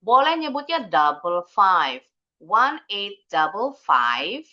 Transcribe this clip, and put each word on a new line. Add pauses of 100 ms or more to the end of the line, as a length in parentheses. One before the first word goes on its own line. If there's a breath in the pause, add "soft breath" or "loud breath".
boleh
nyebutnya
double
five, (360)
one (100)
eight
double
five